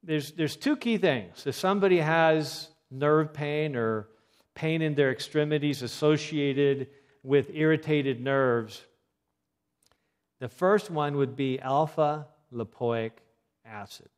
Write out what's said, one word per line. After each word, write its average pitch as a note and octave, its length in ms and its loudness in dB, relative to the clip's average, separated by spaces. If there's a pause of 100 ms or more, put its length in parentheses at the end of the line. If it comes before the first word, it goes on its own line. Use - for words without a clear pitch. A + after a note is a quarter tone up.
There's, D3+ 300 -4
there's D3+ 240 -2
two D4 200 0
key A#3 220 -2
things. B2+ 480 0
If C3 80 -4
somebody F#3+ 440 2
has D#3+ 720 2 (200)
nerve D3+ 420 2
pain D3 440 -4
or A2 320 -2 (460)
pain D#3+ 280 -2
in D3+ 140 0
their C#3 160 4
extremities D3 720 -2
associated C#3+ 1040 0 (340)
with C#3 320 2
irritated D3+ 680 0
nerves, B2 600 0 (1600)
the B2+ 80 -8
first G3 420 0
one D3 260 -2
would B2+ 200 0
be C3 240 -2
alpha D3+ 680 0 (260)
lipoic A#2 580 -4 (560)
acid. G#2+ 520 -18